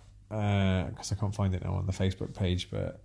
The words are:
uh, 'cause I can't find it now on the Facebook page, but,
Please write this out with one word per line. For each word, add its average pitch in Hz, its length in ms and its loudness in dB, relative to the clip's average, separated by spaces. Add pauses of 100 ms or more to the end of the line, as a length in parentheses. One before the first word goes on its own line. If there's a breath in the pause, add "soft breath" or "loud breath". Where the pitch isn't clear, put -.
(300)
uh, 101 540 4 (120)
'cause - 160 -6
I 101 40 -2
can't 98 180 -2
find 98 200 2
it 90 100 -4
now 92 100 -2
on 92 120 0
the 95 60 0
Facebook - 400 -2
page, 90 380 0
but, - 340 -6